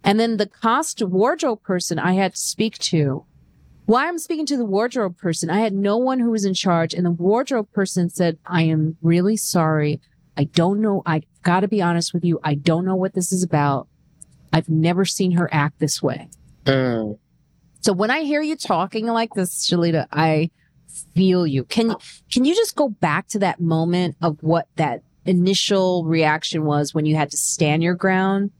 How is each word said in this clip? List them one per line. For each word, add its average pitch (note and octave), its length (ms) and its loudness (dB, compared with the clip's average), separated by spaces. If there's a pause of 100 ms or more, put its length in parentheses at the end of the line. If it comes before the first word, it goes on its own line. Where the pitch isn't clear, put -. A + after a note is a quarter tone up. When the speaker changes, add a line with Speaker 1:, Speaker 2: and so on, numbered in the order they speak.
Speaker 1:
And - 160 2
then A3+ 160 0
the G3+ 100 0
cost A#3+ 560 -2
wardrobe A3+ 600 0
person F3+ 360 -4
I F3 160 0
had F#3+ 200 0
to - 60 -10
speak - 380 -4
to, C#3+ 460 -2 (600)
while B3 240 4
I'm F4 100 -4
speaking D#4 280 -4
to C#4+ 100 -2
the A#3+ 80 -2
wardrobe G#3 540 -2
person, E3 320 -2
I F3+ 100 2
had A3 140 0
no G3+ 240 2
one B3+ 220 0
who A#3 100 2
was A3 160 0
in F#3+ 80 0
charge. E3+ 400 0
And F3+ 100 0
the F3 60 2
wardrobe G#3 640 0
person F#3 360 0
said, E3+ 380 0
"I E3+ 160 0
am D#3+ 400 0
really F3+ 340 2
sorry. D#3 640 0 (360)
I D3 80 0
don't F3 360 0
know. G#3 240 0
I D#3 180 -2 (200)
gotta F3+ 260 2
be G3+ 140 0
honest E3+ 320 0
with F3 100 -2
you. E3+ 200 2
I D3+ 100 0
don't D#3+ 320 0
know F#3 100 0
what F#3 180 -2
this F3+ 180 -2
is F3+ 100 0
about. C#3+ 460 0 (640)
I've D#3+ 180 0
never E3 340 2
seen F#3 280 -2
her F3 200 0
act D3 280 -2
this - 220 -2
way." - 260 -4 (360)
Speaker 2:
Mm. A#2+ 540 0 (640)
Speaker 1:
So G#3 100 2
when G3 180 0
I C#4+ 100 0
hear D4 220 0
you D#4 140 -4
talking G3 500 -2
like A3+ 280 -2
this, - 340 -4
Shalita, E3+ 440 0
I D#3 380 0 (640)
feel F3+ 320 4
you. C3+ 180 -2
Can, A3+ 300 0 (380)
can B3 120 2
you D#4 100 2
just A4 220 0
go C#4+ 120 2
back F3 400 -2
to - 120 -6
that F#3 200 0
moment E3+ 600 0
of D#3+ 200 -2
what D#3+ 340 0
that C#3 260 -2 (220)
initial F#3 800 2
reaction D#3 600 0
was D3 300 0
when D3+ 120 0
you D#3 100 2
had D3+ 140 0
to - 60 -10
stand - 460 0
your E3+ 120 0
ground? F#3+ 640 0